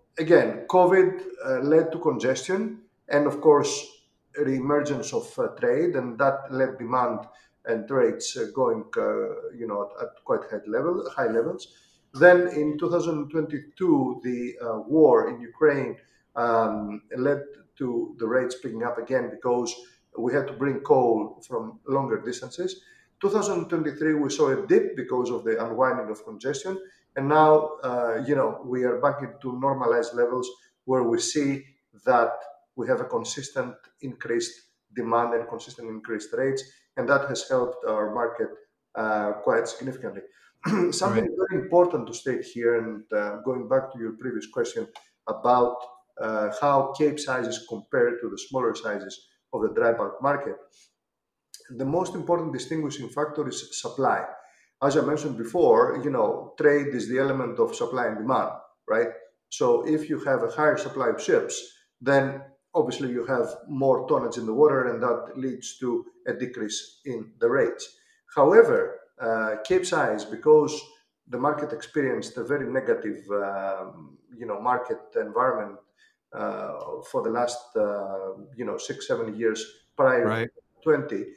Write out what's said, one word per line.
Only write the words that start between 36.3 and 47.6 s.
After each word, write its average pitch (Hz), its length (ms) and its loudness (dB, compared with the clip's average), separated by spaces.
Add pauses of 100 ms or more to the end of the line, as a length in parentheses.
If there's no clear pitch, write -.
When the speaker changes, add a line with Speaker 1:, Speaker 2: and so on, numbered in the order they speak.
Speaker 1:
rates. 135 300 -2 (340)
And 123 120 -2
that 135 200 2
has 120 200 -6
helped 123 380 -2
our 107 280 -2
market, 120 340 -4 (480)
uh, 107 360 -2 (120)
quite 117 240 2
significantly. 110 540 -10 (440)
<clears throat> 175 260 2
Something 190 320 0
Speaker 2:
Right. 185 240 -2
Speaker 1:
very 190 140 -2
important 170 460 4
to 117 60 -12
state - 300 -4
here, 117 340 0
and, 110 340 -6
uh, 104 320 -2
going 123 240 -4
back 131 240 0
to 127 60 -14
your 113 140 -6
previous 117 340 -8
question 113 420 -4 (400)
about, 123 480 2 (440)
uh, 110 300 -2 (100)
how 139 380 2
Capesizes 127 600 -2 (100)